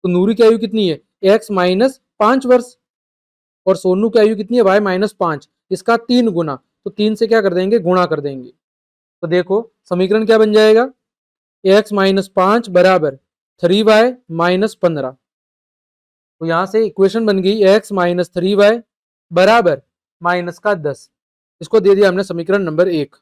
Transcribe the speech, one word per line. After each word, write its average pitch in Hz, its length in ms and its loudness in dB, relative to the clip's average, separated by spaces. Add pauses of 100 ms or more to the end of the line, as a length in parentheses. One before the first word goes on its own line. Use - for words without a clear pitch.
तो 185 40 -2
नूरी 185 260 0
की 233 80 0
आयु 226 160 4
कितनी 214 300 -4
है? 151 120 -6 (240)
एक्स 214 260 0
माइनस 190 500 -2 (200)
पांच 254 260 0
वर्ष, 247 280 0 (920)
और 185 100 2
सोनू 190 340 -2
की 233 80 0
आयु 214 180 2
कितनी 214 200 -6
है? 240 60 2
वाई 196 180 2
माइनस 202 340 -4
पांच, 160 340 -6 (220)
इसका 233 280 -2
तीन 240 320 0
गुना, 156 280 -6 (260)
तो 196 80 -10
तीन 214 220 -2
से 226 120 -2
क्या 220 160 0
कर 190 120 -2
देंगे? 190 260 0
गुणा 180 260 0
कर 156 140 -2
देंगे। 135 320 -12 (720)
तो 170 60 -8
देखो 180 420 -2 (140)
समीकरण 190 420 -2
क्या 220 120 4
बन 214 140 2
जाएगा? 220 380 4 (760)
एक्स 202 280 2
माइनस 190 380 0
पांच 202 400 0
बराबर 175 460 2 (460)
थ्री 190 200 2
वाई 220 300 2 (200)
माइनस 180 440 -2
पन्द्रह। 147 340 -2
तो - 1400 -20
यहां 170 200 -2
से 220 200 -2
इक्वेशन 196 400 -2
बन 196 140 0
गई 202 260 0
एक्स 202 260 2
माइनस 175 380 -2
थ्री 185 240 -4
वाई 208 240 2 (520)
बराबर 180 520 2 (400)
माइनस 175 360 -6
का 208 180 -2
दस। 160 340 -10 (500)
इसको 202 200 0
दे 196 140 4
दिया 196 140 2
हमने 185 160 -2
समीकरण 185 380 -4
नंबर 165 280 -2
एक। 151 320 -6